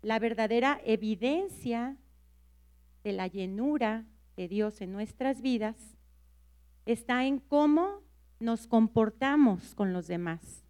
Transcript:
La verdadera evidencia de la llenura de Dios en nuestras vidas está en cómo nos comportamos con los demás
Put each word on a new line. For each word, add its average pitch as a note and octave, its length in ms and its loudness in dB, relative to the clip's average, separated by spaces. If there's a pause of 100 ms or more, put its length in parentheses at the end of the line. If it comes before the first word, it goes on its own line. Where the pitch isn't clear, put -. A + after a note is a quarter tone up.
La A3 180 -2
verdadera A3+ 680 0
evidencia A#3+ 1120 -2 (1040)
de G#3 80 -2
la F#3 140 -2
llenura A3 800 -2 (320)
de F3+ 100 -6
Dios G#3 320 -2
en F#3 120 -10
nuestras A#3+ 500 -4
vidas A3+ 340 -2 (1080)
está B3 400 0
en C4+ 140 0
cómo D#4 600 4 (400)
nos A3+ 260 -2
comportamos A3+ 1080 2
con F#3+ 180 0
los F3+ 140 -4
demás E3+ 640 -6